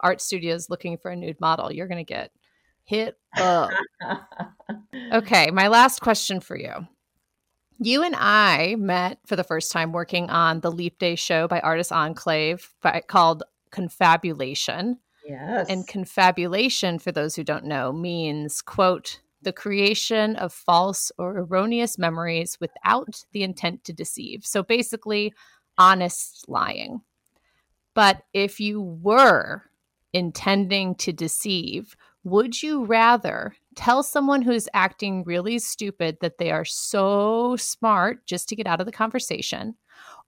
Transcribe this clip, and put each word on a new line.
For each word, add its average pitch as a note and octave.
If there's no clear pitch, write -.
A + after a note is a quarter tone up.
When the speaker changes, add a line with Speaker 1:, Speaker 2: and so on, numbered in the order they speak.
Speaker 1:
art F#3
studios E3+
looking E3+
for F#3
a F3+
nude E3
model, D#3+
you're E3
gonna E3+
get -
hit A3
up. F3
Speaker 2:
<laughs> -
Speaker 1:
Okay, G#3
my F#3+
last A#3+
question G3+
for -
you. -
You B3
and E4+
I G3+
met F3+
for G#3
the F3+
first D#3+
time E3
working F3
on E3
the E3+
Leap E3+
Day F3
show E3
by F3
Artist D#3+
Enclave D#3+
by, E3+
called E3
Confabulation. E3
Speaker 2:
Yes. D3
Speaker 1:
And F#3
confabulation, F#3
for F3+
those D#3
who E3
don't D3+
know, C3+
means, D#3+
quote, -
"the F#3
creation G#3+
of -
false F#3
or F#3
erroneous G#3+
memories E3
without -
the G3+
intent F3+
to F3
deceive." -
So G3
basically, G#3+
honest F#3
lying. -
But G3
if G3
you G#3
were F#3+
intending F#3
to -
deceive, E3+
would G#3+
you D4
rather A3+
tell C4
someone C#4
who's A#3
acting F#3+
really F3+
stupid F3
that E3+
they E3+
are D#3+
so G#3
smart G#3
just -
to G#3+
get G#3
out E3+
of F#3
the A3
conversation, -